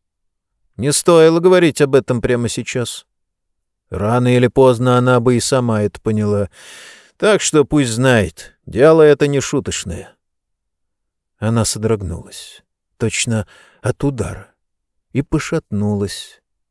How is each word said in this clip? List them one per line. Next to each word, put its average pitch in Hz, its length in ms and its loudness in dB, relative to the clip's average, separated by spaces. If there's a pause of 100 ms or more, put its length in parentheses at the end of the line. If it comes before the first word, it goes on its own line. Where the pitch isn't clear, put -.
(760)
"Не 143 160 -4
стоило 165 480 4
говорить 175 400 2
об 139 160 2
этом 120 260 0
прямо 120 280 -2
сейчас. - 560 -8 (840)
Рано 120 460 0
или 123 120 4
поздно 127 500 2
она 123 220 2
бы 120 180 0
и - 20 0
сама 117 440 -2
это - 180 -6
поняла. 104 480 -2 (680)
Так 202 240 2
что 151 240 2
пусть 139 280 0
знает, 113 760 0
дело 160 360 4
это 147 260 4
не 143 120 -2
шуточное". - 760 -8 (1300)
Она 113 220 0
содрогнулась, - 1000 -6 (340)
точно 113 500 -4 (340)
от - 240 -6
удара, 117 480 -8 (580)
и 127 100 -4
пошатнулась 104 1200 -6 (300)